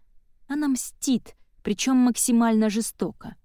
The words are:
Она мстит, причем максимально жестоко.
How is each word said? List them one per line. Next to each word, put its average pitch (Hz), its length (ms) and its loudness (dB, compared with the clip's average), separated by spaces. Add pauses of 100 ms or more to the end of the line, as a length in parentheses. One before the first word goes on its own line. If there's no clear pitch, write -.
(480)
Она 294 200 -2
мстит, - 680 -4 (260)
причем 254 360 0
максимально 233 720 2
жестоко. - 760 -6